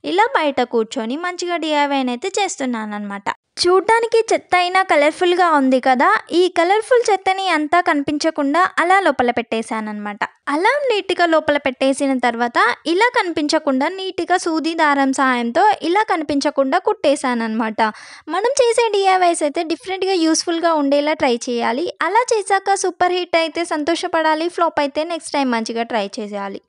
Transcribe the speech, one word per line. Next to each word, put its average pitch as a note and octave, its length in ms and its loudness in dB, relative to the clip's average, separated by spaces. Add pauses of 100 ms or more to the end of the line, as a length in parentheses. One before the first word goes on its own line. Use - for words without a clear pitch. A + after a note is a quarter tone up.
ఇలా F4+ 200 2 (120)
బయట C#4+ 240 0
కూర్చొని A#3 560 -2
మంచిగా F4 400 -6
డీఐవైని C#4+ 540 0
అయితే B3 160 -6
చేస్తున్నానన్నమాట. A3 960 -6 (420)
చూడ్డానికి A4+ 680 2
చెత్త - 220 -2
అయినా F4+ 280 2
కలర్ఫుల్‌గా F4 680 2
ఉంది C4 280 4
కదా. C4 300 2 (220)
ఈ F4 160 4 (100)
కలర్ఫుల్ A4 540 2
చెత్తని F#4+ 380 0
అంతా D#4 320 2
కనిపించకుండా D4+ 880 0 (100)
అలా F4+ 200 4
లోపల C4 320 2
పెట్టేశానన్నమాట. G#3+ 880 -6 (280)
అలా E4+ 260 0 (160)
నీట్‌గా F#4+ 360 0
లోపల D#4 320 2
పెట్టేసిన C4+ 640 -2
తర్వాత A#3+ 560 0 (120)
ఇలా F#4 200 2 (120)
కనిపించకుండా D4+ 680 -2
నీట్‌గా F#4 500 -4
సూది D#4+ 360 -2
దారం C#4+ 400 2
సాయంతో C4 680 2
ఇలా F4+ 300 0
కనిపించకుండా C#4+ 680 0
కుట్టేశానన్నమాట. A#3+ 1040 -2 (460)
మనం G4 340 0
చేసే A#4 320 2
డీఐవైస్ F#4 500 2
అయితే D4+ 200 -2
డిఫరెంట్‌గా F#4 500 -4
యూస్‌ఫుల్‌గా E4 600 0
ఉండేలా C#4+ 400 2
ట్రై C#4 220 0 (140)
చేయాలి. A#3+ 520 -2
అలా G4+ 320 2
చేశాక G4 420 0
సూపర్ F4+ 360 -2
హిట్ F4+ 240 -4
అయితే E4 300 -2
సంతోషపడాలి, D#4+ 840 -2
ఫ్లాప్ E4+ 300 -2
అయితే D4 240 -2
నెక్స్ట్ E4 300 -8
టైమ్ C4+ 180 0
మంచిగా A3+ 320 -4
ట్రై A3+ 260 -4 (100)
చేయాలి. G3+ 500 -8